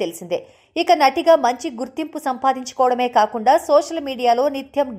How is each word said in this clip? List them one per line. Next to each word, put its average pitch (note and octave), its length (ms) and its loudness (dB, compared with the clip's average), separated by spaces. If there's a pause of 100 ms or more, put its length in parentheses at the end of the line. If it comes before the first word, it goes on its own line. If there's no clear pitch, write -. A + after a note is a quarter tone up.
తెలిసిందే. E3+ 380 -6 (420)
ఇక F4 100 2
నటిగా D#4+ 420 4 (120)
మంచి C4 220 -2 (120)
గుర్తింపు D4+ 380 -8 (100)
సంపాదించుకోవడమే B3+ 800 -2 (100)
కాకుండా A3 380 2 (120)
సోషల్ D#4 320 2
మీడియాలో B3 480 0
నిత్యం C4+ 400 -4 (100)